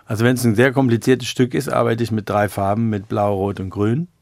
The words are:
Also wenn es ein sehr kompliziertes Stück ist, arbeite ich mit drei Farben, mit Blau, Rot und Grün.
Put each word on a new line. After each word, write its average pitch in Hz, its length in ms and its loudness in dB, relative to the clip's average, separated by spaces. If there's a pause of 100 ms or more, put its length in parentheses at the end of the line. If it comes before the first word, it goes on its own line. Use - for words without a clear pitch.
Also 113 180 -2
wenn 127 100 4
es 120 100 -2
ein 113 100 4
sehr 127 180 4
kompliziertes 123 560 2
Stück 127 260 0
ist, 135 140 -4
arbeite 120 340 0
ich 113 80 -4
mit 110 180 -4
drei 104 200 2
Farben, 104 420 -2
mit 104 180 -6
Blau, 104 260 0
Rot 98 260 -4
und 95 100 -8
Grün. 110 380 -2 (140)